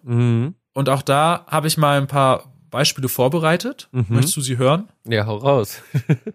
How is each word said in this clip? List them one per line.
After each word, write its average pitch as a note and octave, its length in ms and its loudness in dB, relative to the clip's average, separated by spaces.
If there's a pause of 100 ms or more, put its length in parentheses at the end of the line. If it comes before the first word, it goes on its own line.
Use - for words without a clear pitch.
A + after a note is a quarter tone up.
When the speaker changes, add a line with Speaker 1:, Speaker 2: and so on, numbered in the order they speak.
Speaker 1:
Mhm. A#2+ 500 0 (200)
Speaker 2:
Und C#3 140 -2
auch C3+ 140 0
da D#3 460 0
habe D3+ 180 0
ich D#3+ 100 -2
mal C#3+ 220 2
ein C#3 80 -2
paar C3+ 480 0 (160)
Beispiele C3 380 -2
vorbereitet. D#3+ 840 -2
Speaker 1:
Mhm. B2 160 -2
Speaker 2:
Möchtest A#2 280 2
du D#3 60 -4
sie B2+ 160 -4
hören? D3+ 300 2 (160)
Speaker 1:
Ja, A2 220 -2
hau A2 120 -4
raus. C3 440 0 (520)